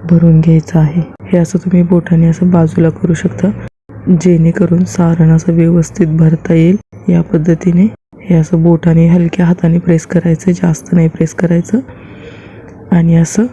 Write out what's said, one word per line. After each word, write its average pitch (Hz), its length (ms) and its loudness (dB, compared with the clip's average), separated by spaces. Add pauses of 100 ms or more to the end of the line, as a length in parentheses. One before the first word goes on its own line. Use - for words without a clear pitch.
(100)
भरून 165 300 4
घ्यायचं 160 380 0
आहे. 156 220 0 (220)
हे - 160 -2
असं 170 200 -2
तुम्ही 180 240 0
बोटाने 170 440 0
असं 165 240 0
बाजूला 165 400 0
करू 170 240 -4
शकता, 185 360 -4 (720)
जेणेकरून 170 640 0
सारण 165 460 0
असं 160 240 0
व्यवस्थित 165 640 0
भरता 160 360 0
येईल. 165 220 2 (320)
या 175 140 2
पद्धतीने 170 640 0 (340)
हे - 140 -2
असं 160 280 0
बोटाने 165 460 2
हलक्या 170 380 0
हाताने 170 320 0
प्रेस 170 280 -2
करायचं, 170 460 -2
जास्त 175 400 -4
नाही 165 160 2
प्रेस 160 260 -4
करायचं 175 440 -2 (1120)
आणि 170 240 2
असं 165 360 0